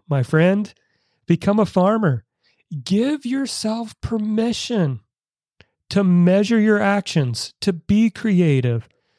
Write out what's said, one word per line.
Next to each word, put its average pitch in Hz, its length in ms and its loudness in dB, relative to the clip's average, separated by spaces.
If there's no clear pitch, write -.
my 139 160 0
friend. 185 500 0
Become 196 340 0
a 202 60 2
farmer. 185 580 0
Give 262 420 -2
yourself 233 760 -6
permission 214 1000 -2
to 202 120 2
measure 190 560 4
your 208 220 2
actions, 190 800 -2
to 202 120 -2
be 208 380 0
creative, 139 760 0